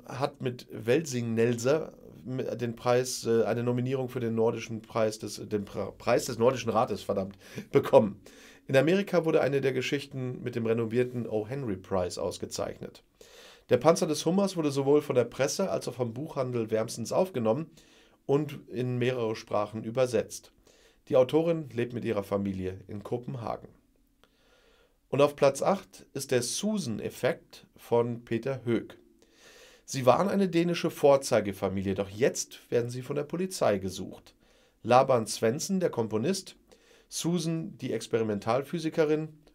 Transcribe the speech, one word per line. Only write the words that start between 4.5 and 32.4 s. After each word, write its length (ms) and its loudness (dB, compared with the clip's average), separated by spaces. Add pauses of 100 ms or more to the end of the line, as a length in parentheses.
Preis 360 -2
des, 300 -10
den 160 -2
Pre-, 340 -8
Preis 280 0
des 120 -6
Nordischen 320 2
Rates, 320 0
verdammt, 360 -4 (340)
bekommen. 500 6 (460)
In 80 -2
Amerika 480 4
wurde 160 4
eine 220 2
der 100 0
Geschichten 720 -4
mit 120 -6
dem 100 -2
renommierten 600 2
O. 220 -2
Henry 300 -4
Prize 440 -2
ausgezeichnet. 800 -8 (680)
Der 80 6
Panzer 300 4
des 180 -4
Hummers 320 0
wurde 140 0
sowohl 300 4
von 140 -6
der 80 4
Presse 480 -2
als 160 -4
auch 60 -8
vom 200 -4
Buchhandel 560 -4
wärmstens 440 -4
aufgenommen 580 0 (540)
und 340 0 (100)
in 280 -4
mehrere 400 0
Sprachen 480 -4
übersetzt. 640 -2 (560)
Die 80 -2
Autorin 540 4
lebt 240 -2
mit 100 -4
ihrer 200 0
Familie 640 -2
in 140 -10
Kopenhagen. 640 -8 (1400)
Und 140 2
auf 160 4
Platz 240 4
acht 520 -2
ist 180 -6
der 100 4
Susan-Effekt 1200 -4 (120)
von 480 -2
Peter 400 -4
Höeg. 320 -2 (920)
Sie 160 -4
waren 220 6
eine 220 2
dänische 400 0
Vorzeigefamilie, 1080 2
doch 140 -4
jetzt 500 -4 (100)